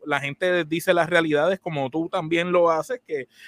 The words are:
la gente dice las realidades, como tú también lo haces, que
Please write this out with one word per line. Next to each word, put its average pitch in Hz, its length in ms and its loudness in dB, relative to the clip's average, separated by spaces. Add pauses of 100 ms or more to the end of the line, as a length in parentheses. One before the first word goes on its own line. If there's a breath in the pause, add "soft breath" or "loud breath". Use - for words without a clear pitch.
la 147 140 -2
gente 170 460 -2
dice 165 280 -2
las 170 160 2
realidades, 165 520 2
como 143 280 -4
tú 165 200 -4
también 170 420 -2
lo 175 200 4
haces, 165 360 -2
que 139 220 -8 (200 loud breath)